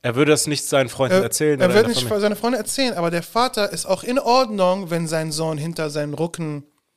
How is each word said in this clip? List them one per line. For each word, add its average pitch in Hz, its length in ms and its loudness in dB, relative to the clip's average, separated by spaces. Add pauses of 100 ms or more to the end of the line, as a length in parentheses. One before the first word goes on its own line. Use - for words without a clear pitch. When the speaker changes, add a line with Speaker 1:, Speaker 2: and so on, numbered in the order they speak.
Speaker 1:
Er 117 120 0
würde 147 160 4
das 151 160 4
nicht 147 200 -4
seinen 135 200 2
Freunden 127 300 0
Speaker 2:
er, 196 60 4
Speaker 1:
erzählen 151 360 0
Speaker 2:
er - 60 4
Speaker 1:
oder 180 100 4
Speaker 2:
wird 220 120 6
Speaker 1:
in - 60 -2
der - 20 0
Speaker 2:
nicht - 120 -2
Speaker 1:
Familie. 202 140 0
Speaker 2:
seine 208 140 2
Freunde 240 240 -2
erzählen, 269 340 -2
aber 170 160 0
der 170 140 -2
Vater 233 480 0
ist 160 160 -8
auch 185 160 0
in 247 160 0
Ordnung, 202 720 2
wenn 170 160 -2
sein 160 240 -2
Sohn 160 260 -4
hinter 160 320 -6
seinem 147 240 -6
Rücken 156 500 -6 (340)